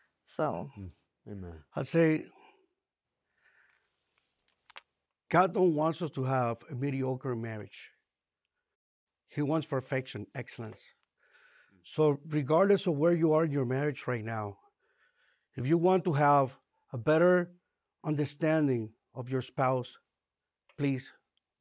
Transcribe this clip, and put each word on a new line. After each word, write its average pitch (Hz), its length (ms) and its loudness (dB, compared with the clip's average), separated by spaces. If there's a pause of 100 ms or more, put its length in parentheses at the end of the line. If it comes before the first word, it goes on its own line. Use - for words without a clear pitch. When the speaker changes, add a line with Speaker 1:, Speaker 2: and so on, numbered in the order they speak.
(260)
Speaker 1:
So. 139 440 -6 (100)
Speaker 2:
Mm. 92 120 -14 (400)
Amen. 87 320 -14 (120)
Speaker 3:
I'd 143 120 -6
say 160 380 2 (3000)
God 180 240 4
don't 180 220 4
want 156 260 -2
us 156 100 -6
to 135 140 -6
have 123 440 -2
a 131 60 -10
mediocre 131 600 -4
marriage. 113 540 -10 (1400)
He 147 120 -4
wants 151 240 0
perfection, 131 680 -6
excellence. 113 460 -12 (1000)
So 147 440 0
regardless 160 580 2
of 160 120 0
where 170 160 4
you 160 200 4
are 156 120 4
in 151 60 -2
your 139 140 0
marriage 135 420 -2
right 120 160 -4
now, 107 340 -6 (1000)
if 127 100 -6
you 160 120 2
want 180 260 4
to 170 100 0
have 143 440 4 (360)
a 135 40 -8
better 175 540 4 (520)
understanding 147 880 0 (240)
of 123 140 -10
your 131 120 -2
spouse, 127 560 -2 (800)
please 135 340 -4 (500)